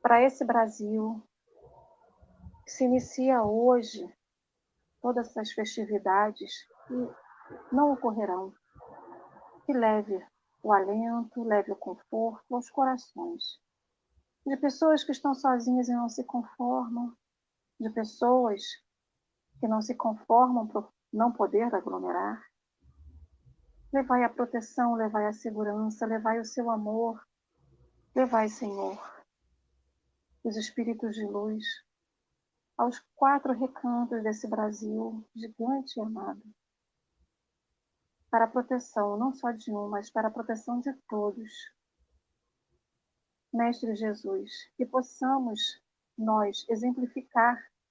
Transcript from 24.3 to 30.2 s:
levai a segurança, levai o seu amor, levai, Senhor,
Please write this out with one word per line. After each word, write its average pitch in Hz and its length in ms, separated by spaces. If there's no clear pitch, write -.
levai 214 320
a 214 80
segurança, 214 720
levai 220 340
o 226 60
seu 233 240
amor, 220 560
levai, 240 320
Senhor, 202 520